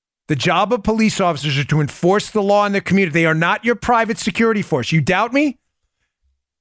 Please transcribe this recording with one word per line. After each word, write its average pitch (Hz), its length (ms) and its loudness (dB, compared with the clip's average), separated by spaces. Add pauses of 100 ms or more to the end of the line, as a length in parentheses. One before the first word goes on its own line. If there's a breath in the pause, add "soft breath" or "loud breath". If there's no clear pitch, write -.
(280)
The 151 80 0
job 180 380 0
of 226 100 -4
police 220 380 0
officers 147 360 -2
are 143 60 -2
to 151 160 0
enforce 175 520 0
the 208 120 -2
law 202 220 2
in 202 80 -2
their 196 80 0
community. 185 320 0
They 165 120 2
are 160 80 2
not 170 300 0
your 233 120 0
private 226 420 0
security 220 440 0
force. 131 300 -4
You 165 80 2
doubt 185 320 0
me? 277 260 0 (1040)